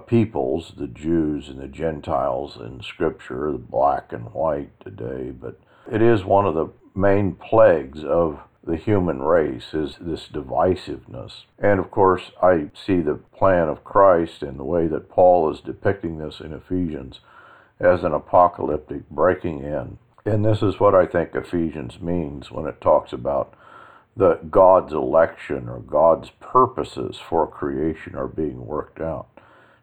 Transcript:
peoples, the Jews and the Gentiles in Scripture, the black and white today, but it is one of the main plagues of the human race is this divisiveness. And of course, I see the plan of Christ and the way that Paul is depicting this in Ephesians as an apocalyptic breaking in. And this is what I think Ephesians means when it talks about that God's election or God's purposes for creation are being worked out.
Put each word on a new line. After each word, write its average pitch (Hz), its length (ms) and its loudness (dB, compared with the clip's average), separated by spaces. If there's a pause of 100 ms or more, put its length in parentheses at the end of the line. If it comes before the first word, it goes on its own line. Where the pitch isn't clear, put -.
peoples, 82 720 -2
the 73 80 -8
Jews 76 640 -4
and 65 100 -16
the 67 80 -14
Gentiles 71 880 -4
in 60 280 -16
Scripture, 73 680 -6
the 65 60 -6
black 67 560 -2
and 58 180 -12
white 71 480 -4
today, 65 520 -10
but 64 280 -16 (320)
it 110 120 2
is 113 200 4
one 98 220 4
of 87 80 0
the 78 160 -2 (240)
main 98 400 2
plagues 78 680 2
of 76 380 0 (220)
the 82 140 -4
human 87 460 0
race 76 500 0
is 78 260 -6
this 80 280 -10
divisiveness. 73 1160 -4 (120)
And 101 220 2
of 87 100 -6
course, 92 400 2 (140)
I 87 320 2
see 92 260 0
the 73 140 -2 (200)
plan 90 320 2
of 71 160 -6
Christ 92 600 4
and 69 160 -12
the 67 40 -10
way 82 220 -2
that 78 240 -6
Paul 90 420 4
is 71 100 -10
depicting 82 580 -6
this 76 200 -12
in 78 140 -14
Ephesians 76 680 -8 (580)
as 90 240 4
an 82 100 -2
apocalyptic 73 960 0
breaking 80 540 -2
in. 69 340 -8 (280)
And 104 200 0
this 107 160 2
is 101 180 0
what 101 140 6
I 92 140 6
think 85 260 -2
Ephesians 78 680 -6
means 80 520 -6
when 76 160 -8
it 65 140 -10
talks 78 300 2
about 65 440 -6 (600)
that 82 360 2
God's 92 420 6
election 71 760 0
or 60 120 -12
God's 73 500 2 (100)
purposes - 800 0
for 82 300 -2
creation 76 680 -6
are 67 140 -6
being 64 400 -8
worked - 340 -8
out. 80 240 -8 (580)